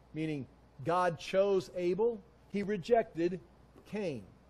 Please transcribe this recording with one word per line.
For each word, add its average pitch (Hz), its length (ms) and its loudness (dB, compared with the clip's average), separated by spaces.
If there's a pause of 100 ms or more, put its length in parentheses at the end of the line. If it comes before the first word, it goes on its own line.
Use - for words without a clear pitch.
(120)
Meaning, 151 340 -4 (380)
God 175 340 2
chose 190 580 2
Abel, 190 440 0 (320)
he 202 100 -2
rejected 185 760 0 (520)
Cain. 170 320 -4 (280)